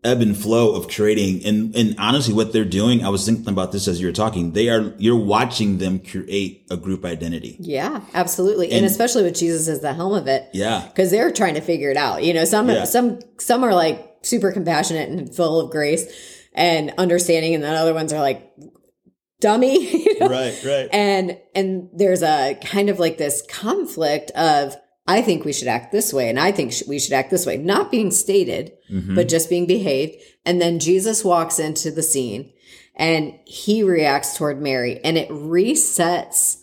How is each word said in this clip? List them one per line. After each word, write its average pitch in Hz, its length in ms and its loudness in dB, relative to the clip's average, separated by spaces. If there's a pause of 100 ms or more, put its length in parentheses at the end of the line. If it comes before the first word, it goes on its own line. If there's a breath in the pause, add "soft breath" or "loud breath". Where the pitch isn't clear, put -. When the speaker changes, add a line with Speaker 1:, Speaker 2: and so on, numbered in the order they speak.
Speaker 1:
ebb 120 180 2
and 104 140 2
flow 107 380 4
of 90 140 -6
creating, 104 560 0
and, 107 300 0
and 110 240 2
honestly, 117 340 0
what 107 200 0
they're 110 120 2
doing, 101 400 2
I 95 40 -2
was 98 180 -2
thinking 110 220 -2
about 95 240 -2
this 98 160 -2
as 87 120 -2
you 92 60 -2
were 85 60 -2
talking, 90 400 -2
they 110 160 2
are, 107 280 0
you're 113 200 2
watching 107 640 0
them 92 200 -2
create 95 720 -6
a 90 60 -6
group 92 280 -6
identity. 85 560 -8
Speaker 2:
Yeah, 151 400 -6 (140)
absolutely. 185 540 0
And - 100 0
Speaker 1:
And 196 80 4
Speaker 2:
especially 233 380 2
with 175 120 0
Jesus 165 320 0
as 147 120 -2
the 147 120 -4
helm 175 220 -2
of 151 140 -2
it. 135 240 0
Speaker 1:
Yeah. 104 320 -2 (100)
Speaker 2:
'Cause 185 160 2
they're 226 220 2
trying 185 240 0
to 156 40 -4
figure 156 300 -2
it 135 60 0
out. 110 260 -2
You 170 100 2
know, 165 120 2
some, 214 260 2
Speaker 1:
Yeah. 104 140 2
Speaker 2:
some, 240 340 0 (200)
some 247 260 0
are, 214 100 4
like, 165 300 2 (180)
super 196 300 0
compassionate 160 580 -2
and 143 240 -8
full 165 260 2
of 127 100 -6
grace 147 340 0 (500 loud breath)
and 160 420 2
understanding. 170 580 2
And 151 100 -2
then 151 100 -2
other 160 180 2
ones 160 200 -2
are 151 80 -2
like, 135 300 -2 (920)
"Dummy." 254 640 2
<laughs> - 40 -
You 415 120 2
know? - 100 4
Speaker 1:
Right, 127 340 -4
right. 135 280 -2
Speaker 2:
And, 196 460 0 (160)
and 190 380 -2
there's 180 300 2
a 143 400 2
kind 202 260 0
of, 196 100 0
like, 165 200 0
this 143 300 -2
conflict 160 840 -4
of, 147 440 2 (300)
"I 208 160 4
think 190 220 0
we 147 80 -4
should 127 160 -4
act 120 240 -4
this 135 200 0
way, 131 160 0
and 120 120 0
I 180 100 4
think 143 220 -2
sh-, - 160 -6
we 139 100 -4
should 131 140 -4
act 135 180 0
this 180 160 0
way," 98 100 -2
not 196 340 0
being 220 200 0
stated, 180 640 0 (180)
Speaker 1:
Mm-hmm. 95 260 -4
Speaker 2:
but 113 120 4
just 160 220 0
being 175 160 0
behaved. 160 480 0 (320 loud breath)
And 175 160 2
then 170 160 2
Jesus 190 440 0
walks 170 360 0
into 156 320 -4
the 156 120 -4
scene 131 500 -4 (440 soft breath)
and 160 380 0 (100)
he 214 380 -2
reacts 156 540 2
toward 147 260 -4
Mary, 127 420 -4
and 160 140 2
it 151 100 -4
resets 170 1300 0